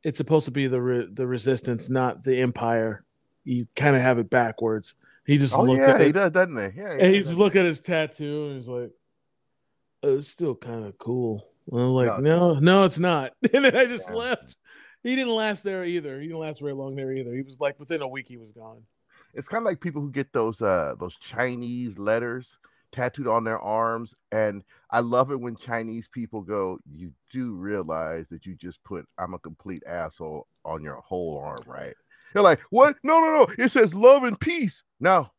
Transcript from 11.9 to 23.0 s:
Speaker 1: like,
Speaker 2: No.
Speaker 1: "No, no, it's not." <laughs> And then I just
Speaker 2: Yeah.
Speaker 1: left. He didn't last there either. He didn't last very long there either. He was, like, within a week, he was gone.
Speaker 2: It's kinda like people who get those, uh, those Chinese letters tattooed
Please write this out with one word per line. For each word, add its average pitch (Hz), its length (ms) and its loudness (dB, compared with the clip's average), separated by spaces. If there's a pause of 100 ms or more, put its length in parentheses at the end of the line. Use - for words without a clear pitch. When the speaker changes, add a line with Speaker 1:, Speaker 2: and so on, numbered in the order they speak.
Speaker 1:
like, 127 160 4
Speaker 2:
No. 113 140 -2
Speaker 1:
"No, 165 400 4
no, 185 240 6
it's 156 140 0
not." 160 340 -2 (100)
<laughs> - 100 2
And 277 120 4
then 247 120 6
I 254 100 6
just 240 220 -8
Speaker 2:
Yeah. 220 80 -8
Speaker 1:
left. 240 400 -6 (460)
He 254 140 -2
didn't 247 180 -2
last 214 300 -2
there 190 200 -4
either. 151 360 -6
He 151 80 -10
didn't 165 120 -10
last 156 200 -10
very 143 140 -8
long 135 220 -8
there 135 160 -6
either. 127 220 -6
He 131 80 -6
was, 135 180 -14
like, 143 200 -2
within 147 220 -6
a 135 60 -6
week, 131 200 -12
he 123 80 -20
was 110 160 -20
gone. 113 300 -20 (520)
Speaker 2:
It's 143 140 -14
kinda 226 160 -6
like 190 160 -2
people 147 220 -6
who 143 80 -8
get 135 220 -6
those, 113 300 -2
uh, 90 360 0
those 90 180 -12
Chinese 120 800 -6
letters 117 600 -4 (340)
tattooed 127 340 -6